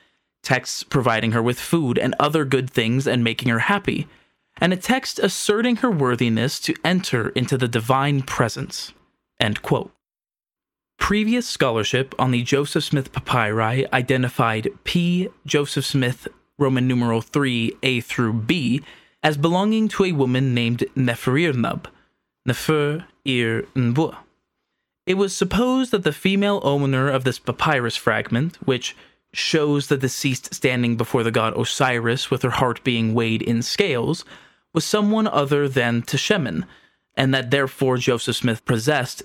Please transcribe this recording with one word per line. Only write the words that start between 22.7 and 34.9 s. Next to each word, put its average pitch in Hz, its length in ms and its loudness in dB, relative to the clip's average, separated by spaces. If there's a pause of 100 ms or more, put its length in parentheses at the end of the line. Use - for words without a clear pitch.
Ir 120 380 0 (140)
Nbu. 131 400 0 (920)
It 185 80 0
was 190 220 0
supposed 247 560 2
that 190 100 0
the 160 100 0
female 196 520 2
owner 139 440 2
of 131 140 0
this 127 160 0
papyrus 123 580 0
fragment, 117 600 0 (100)
which 127 300 -2 (360)
shows 147 540 0
the 147 100 2
deceased 131 560 -2
standing 123 440 0
before 117 260 0
the 113 80 2
god 110 260 2
Osiris 120 720 0
with 127 140 0
her 127 80 2
heart 120 320 0
being 113 320 2
weighed 113 280 0
in 117 200 0
scales, 135 640 -2 (500)
was 165 100 0
someone 214 440 2